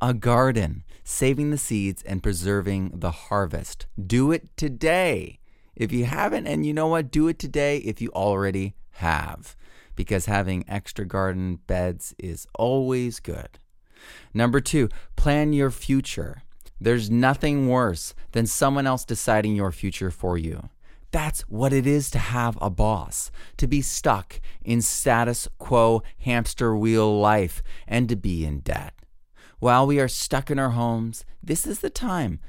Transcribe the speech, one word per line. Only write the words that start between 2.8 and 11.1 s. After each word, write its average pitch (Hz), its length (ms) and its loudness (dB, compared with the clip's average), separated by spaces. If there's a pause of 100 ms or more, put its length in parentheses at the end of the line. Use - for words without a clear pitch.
the 87 160 -2
harvest. - 760 -4 (180)
Do 123 280 2
it - 260 -4
today. 156 800 0 (360)
If 117 160 -2
you 120 140 0
haven't, - 420 -2
and 151 180 -2
you 151 80 -2
know 156 140 0
what, 160 240 0
do 151 160 4
it 165 100 0
today 143 400 0
if 110 240 -6
you 117 120 -4
already 98 600 0 (200)
have, 78 640 -2 (400)
because 95 300 0
having 95 420 0
extra 101 380 -6
garden 92 640 -2